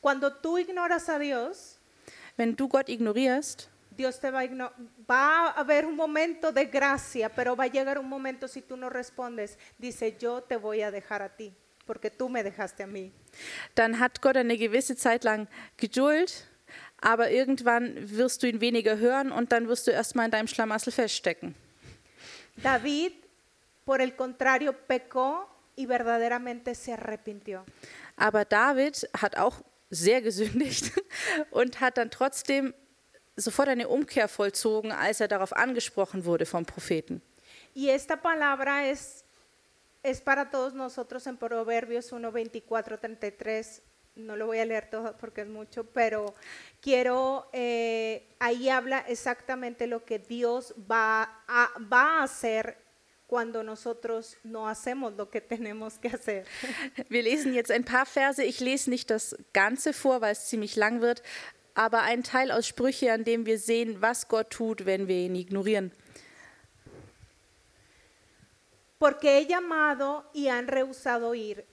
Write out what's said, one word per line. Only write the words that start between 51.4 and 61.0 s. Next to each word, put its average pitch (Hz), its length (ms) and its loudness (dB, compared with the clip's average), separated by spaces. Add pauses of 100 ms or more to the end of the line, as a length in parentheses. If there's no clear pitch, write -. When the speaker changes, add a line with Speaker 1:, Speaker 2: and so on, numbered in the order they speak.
Speaker 1:
a, 240 240 4 (200)
va 285 300 6
a - 40 2
hacer 226 520 -2 (540)
cuando 226 320 -2
nosotros 226 800 -8
no 220 260 -10
hacemos 240 480 -6
lo 202 140 -8
que 214 100 -4
tenemos 220 600 -8
que 240 80 -4
hacer. 208 360 -4 (320)
Speaker 2:
<laughs> 262 320 -8
Wir 240 140 2
lesen 262 320 2
jetzt 233 160 0
ein 240 140 2
paar 254 200 2
Verse. 277 400 2
Ich 254 140 -2
lese 262 320 0
nicht 247 180 -4
das - 280 -2 (160)
Ganze 240 400 2
vor, 254 280 2
weil 214 120 2
es - 140 -6
ziemlich 214 280 -4
lang 226 260 2